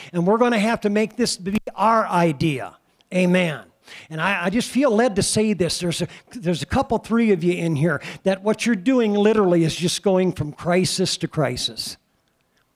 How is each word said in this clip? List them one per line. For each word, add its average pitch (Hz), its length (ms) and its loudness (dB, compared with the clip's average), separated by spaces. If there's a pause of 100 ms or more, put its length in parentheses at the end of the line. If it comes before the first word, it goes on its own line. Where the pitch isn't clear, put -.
(120)
And 175 140 0
we're 214 120 4
gonna 240 200 2
have 220 220 0
to 208 100 -2
make 214 240 0
this 233 220 -2
be 196 220 -4 (180)
our 220 320 2
idea. 151 720 0 (360)
Amen. 180 460 2 (500)
And 156 100 -8
I, 180 260 -2
I 190 40 0
just 226 180 -2
feel 269 220 0
led 220 240 2
to 190 80 0
say 214 300 0
this. 170 260 -2
There's 175 240 -4
a, - 60 -4 (240)
there's 175 300 -4
a - 40 -8
couple, 247 320 -2
three 226 320 0
of 175 140 2
you 175 80 2
in 170 240 -2
here 147 260 0 (220)
that 190 180 0
what 214 240 -2
you're 233 80 2
doing 220 400 2
literally 202 480 4
is 156 140 0
just 170 260 -2
going 185 300 2
from 151 200 -6
crisis 180 680 0
to 160 100 -4
crisis. 123 680 -4 (800)